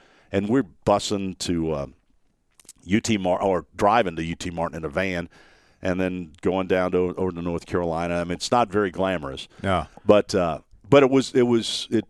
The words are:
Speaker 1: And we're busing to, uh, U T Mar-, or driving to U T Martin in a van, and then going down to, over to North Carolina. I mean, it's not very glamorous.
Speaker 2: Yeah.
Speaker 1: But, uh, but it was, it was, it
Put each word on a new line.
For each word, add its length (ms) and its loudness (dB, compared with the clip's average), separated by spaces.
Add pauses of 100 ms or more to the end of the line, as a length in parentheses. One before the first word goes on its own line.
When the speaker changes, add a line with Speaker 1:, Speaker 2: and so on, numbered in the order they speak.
(320)
Speaker 1:
And 160 -2
we're 180 2 (200)
busing 540 0
to, 320 -2
uh, 140 -4 (1000)
U 160 2
T 180 0
Mar-, 240 0
or 240 0 (100)
driving 400 2
to 80 -4
U 100 -4
T 160 -10
Martin 280 -6
in 60 -10
a 40 -4
van, 400 -4 (540)
and 180 -2
then 320 -4 (100)
going 240 0
down 260 0
to, 240 0
over 160 -2
to 100 -10
North 240 -6
Carolina. 540 -2
I 40 -2
mean, 80 -6
it's 200 -6
not 180 2
very 200 0
glamorous. 580 -4 (140)
Speaker 2:
Yeah. 240 -2 (180)
Speaker 1:
But, 300 6
uh, 240 0 (300)
but 140 8
it 80 4
was, 240 0
it 80 4
was, 480 0
it 200 0